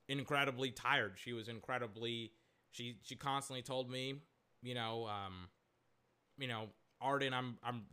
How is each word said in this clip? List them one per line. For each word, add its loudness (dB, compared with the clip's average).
incredibly 2
tired. 4
She -6
was -4
incredibly, -2
she, -6
she -8
constantly 0
told 0
me, -2
you -4
know, 0
um, -4
you -4
know, -2
"Arden, 4
I'm, 0
I'm, -2